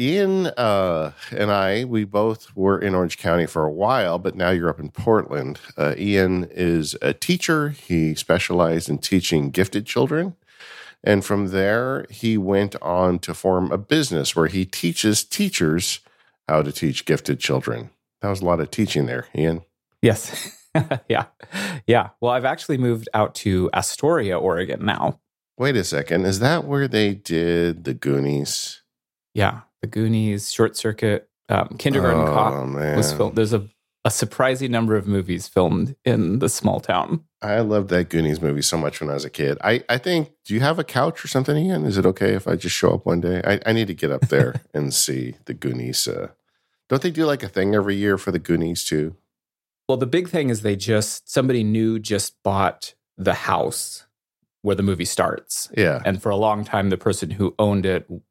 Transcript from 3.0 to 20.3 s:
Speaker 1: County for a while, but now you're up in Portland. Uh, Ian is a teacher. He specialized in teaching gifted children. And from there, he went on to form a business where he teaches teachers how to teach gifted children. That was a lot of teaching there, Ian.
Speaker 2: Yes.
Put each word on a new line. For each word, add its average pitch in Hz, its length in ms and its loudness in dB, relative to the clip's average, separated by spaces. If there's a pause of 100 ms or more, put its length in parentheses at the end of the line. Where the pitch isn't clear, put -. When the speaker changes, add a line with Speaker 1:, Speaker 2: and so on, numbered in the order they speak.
Speaker 1:
County 85 280 2
for 78 180 -2
a 78 60 0
while, 95 480 0
but 92 160 -4
now 90 160 0
you're 85 180 2
up 76 120 -4
in 76 100 -10
Portland. 73 680 -2 (160)
Uh, 73 200 0
Ian 92 540 2
is 85 500 0
a 71 140 0
teacher. 160 540 0
He 82 480 -2
specialized 85 720 0
in 73 100 -2
teaching 80 520 0
gifted 98 360 -2
children. 151 480 -2 (680)
And 101 200 4
from 101 260 0
there, 110 600 0
he 110 260 0
went 98 460 2
on 90 380 2
to 90 120 -8
form 92 380 0
a 85 80 -2
business 104 560 0
where 80 140 4
he 92 160 0
teaches 110 580 0
teachers 90 800 -2 (480)
how 78 140 4
to 73 100 -2
teach 73 320 -2
gifted 73 340 0
children. 58 520 -4 (320)
That 101 80 -2
was 95 100 -2
a 95 60 -2
lot 87 120 4
of 78 140 -4
teaching 78 340 0
there, 62 300 -6
Ian. 82 260 0 (400)
Speaker 2:
Yes. - 540 0 (180)